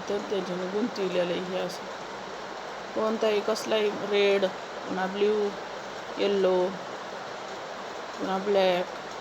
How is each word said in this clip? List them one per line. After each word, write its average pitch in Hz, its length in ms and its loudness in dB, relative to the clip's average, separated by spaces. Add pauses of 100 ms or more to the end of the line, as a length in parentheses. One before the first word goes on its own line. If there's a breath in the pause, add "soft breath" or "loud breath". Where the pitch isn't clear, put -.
तर 202 80 0
त्याच्याने 185 500 -2
गुंतविलेलं 185 640 0
आहे 180 100 -2
हे 180 160 -2
असं. 180 220 -4 (1120)
कोणताही, 220 460 2
कसलाही, 214 480 2
रेड, 202 560 4 (400)
पुन्हा 185 200 0
ब्ल्यू, 202 440 4 (680)
येल्लो, 185 500 4 (1500)
पुन्हा 190 180 0
ब्लॅक, 190 480 4 (360)